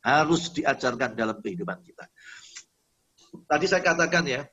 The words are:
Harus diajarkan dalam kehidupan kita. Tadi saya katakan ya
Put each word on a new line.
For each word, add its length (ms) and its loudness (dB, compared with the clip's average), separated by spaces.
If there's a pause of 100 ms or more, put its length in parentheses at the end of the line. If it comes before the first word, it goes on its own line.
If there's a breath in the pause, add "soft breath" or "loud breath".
Harus 480 2
diajarkan 640 -2
dalam 240 -2
kehidupan 420 -8
kita. 240 -20 (1400 loud breath)
Tadi 180 2
saya 160 2
katakan 460 2
ya 240 -4